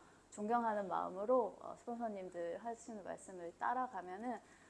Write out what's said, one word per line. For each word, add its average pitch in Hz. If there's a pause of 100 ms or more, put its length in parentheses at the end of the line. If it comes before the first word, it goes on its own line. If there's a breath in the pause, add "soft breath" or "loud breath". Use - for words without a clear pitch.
(300 loud breath)
존경하는 214
마음으로, 185
어, -
스폰서님들 185
하시는 226
말씀을 175
따라가면은, 220 (320 loud breath)